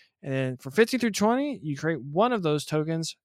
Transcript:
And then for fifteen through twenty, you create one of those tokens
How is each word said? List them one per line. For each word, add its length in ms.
And 100
then 240
for 140
fifteen 300
through 120
twenty, 500
you 140
create 260
one 300
of 100
those 220
tokens 600